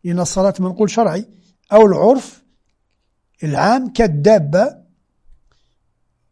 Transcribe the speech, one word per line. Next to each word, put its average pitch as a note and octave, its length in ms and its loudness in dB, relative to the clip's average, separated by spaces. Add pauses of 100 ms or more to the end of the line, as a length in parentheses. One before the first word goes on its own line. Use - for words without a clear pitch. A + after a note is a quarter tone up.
لأن F3 160 -4
الصلاة F#3+ 400 -2
منقول F#3 300 -2
شرعي، G3+ 360 -2 (460)
أو G#3+ 140 6
العرف G#3 580 0 (1000)
العام F#3 500 -2
كالدابة، F#3 840 0 (1500)